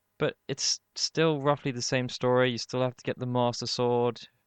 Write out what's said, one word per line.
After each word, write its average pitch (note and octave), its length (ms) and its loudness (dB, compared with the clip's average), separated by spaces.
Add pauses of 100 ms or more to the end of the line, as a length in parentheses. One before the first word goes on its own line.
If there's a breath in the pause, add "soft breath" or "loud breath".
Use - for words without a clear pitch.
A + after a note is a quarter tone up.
(200)
but D3 160 0 (100)
it's - 320 -2 (160)
still D#3 460 0
roughly C#3+ 320 0
the A#2+ 100 -6
same B2+ 260 0
story. B2+ 440 2
You A2+ 60 -4
still - 220 -4
have B2+ 160 -2
to - 60 -20
get - 160 -4
the B2+ 80 -4
Master B2 400 0
Sword. A#2+ 540 0 (260)